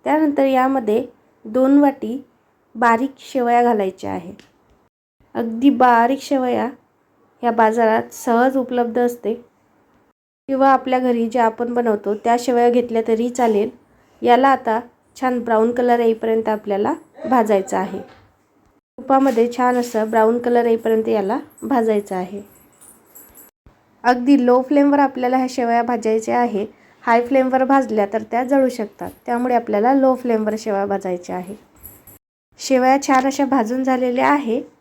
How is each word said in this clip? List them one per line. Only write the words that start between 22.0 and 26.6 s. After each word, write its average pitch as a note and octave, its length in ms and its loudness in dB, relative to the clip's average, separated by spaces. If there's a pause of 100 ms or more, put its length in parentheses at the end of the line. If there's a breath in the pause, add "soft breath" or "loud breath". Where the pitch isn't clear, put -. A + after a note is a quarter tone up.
आहे. F#3 260 -8 (1600)
अगदी B3 420 2
लो B3 160 4
फ्लेमवर C#4+ 380 2
आपल्याला B3+ 380 0
ह्या C4 120 -2
शेवया A#3 340 -2
भाजायच्या A#3 560 -2
आहे. G#3+ 260 -2 (380 soft breath)